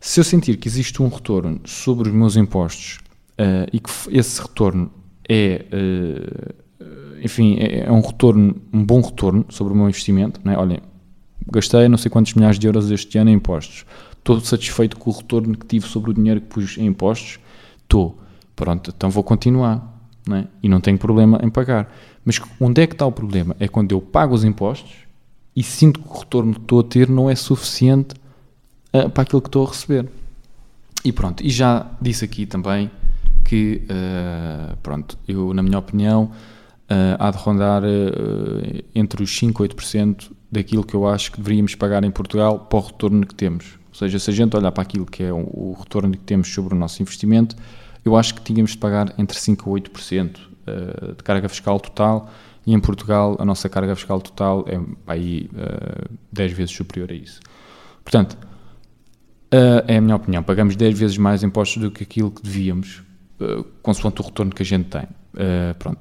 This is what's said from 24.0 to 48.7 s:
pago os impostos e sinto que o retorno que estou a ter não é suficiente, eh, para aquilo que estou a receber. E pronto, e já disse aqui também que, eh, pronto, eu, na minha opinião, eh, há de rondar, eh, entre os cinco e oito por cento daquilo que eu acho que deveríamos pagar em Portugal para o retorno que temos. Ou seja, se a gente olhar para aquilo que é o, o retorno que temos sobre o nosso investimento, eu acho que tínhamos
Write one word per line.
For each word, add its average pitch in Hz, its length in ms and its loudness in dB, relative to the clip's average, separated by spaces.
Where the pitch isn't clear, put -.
pago 147 340 2
os 110 100 4
impostos 107 480 -2
e 127 80 -2
sinto - 380 4
que - 80 -16
o - 100 -16
retorno 113 360 0
que 110 60 -8
estou 120 200 4
a 117 40 2
ter 123 240 4
não 131 200 2
é 135 60 2
suficiente, 135 800 0
eh, - 160 2
para - 140 0
aquilo 131 200 2
que - 60 -14
estou 135 180 0
a 131 40 -12
receber. 131 380 -4
E 127 80 0
pronto, - 320 -4
e 143 60 0
já 120 360 0
disse 117 240 -2
aqui 107 220 -8
também 101 440 -4
que, 107 440 4
eh, 87 960 -6
pronto, 71 340 -8
eu, 95 260 -4
na 95 80 0
minha 95 160 2
opinião, 107 540 0
eh, 95 300 2
há 101 120 0
de 98 60 -6
rondar, 101 480 0
eh, 53 1000 -4
entre 107 280 -2
os 98 140 -4
cinco 113 260 0
e - 20 2
oito 95 120 -4
por - 80 -14
cento 104 500 -2
daquilo 107 320 -2
que 107 120 -8
eu 101 120 0
acho 101 240 -2
que - 80 -14
deveríamos 104 360 0
pagar 101 300 0
em 101 60 0
Portugal 107 500 0
para - 180 -2
o - 20 2
retorno 101 460 0
que - 80 -20
temos. 85 440 -6
Ou - 60 -20
seja, 98 240 -4
se 101 120 -4
a - 20 0
gente 110 240 2
olhar 98 160 0
para 92 100 -4
aquilo 95 240 -6
que - 160 -12
é 90 100 -4
o, 85 40 -4
o 92 420 -8
retorno 98 340 -2
que - 120 -8
temos 95 280 0
sobre 95 220 -4
o 90 40 0
nosso 85 240 -4
investimento, 113 520 2
eu 113 120 4
acho 113 180 2
que - 60 -18
tínhamos 110 320 0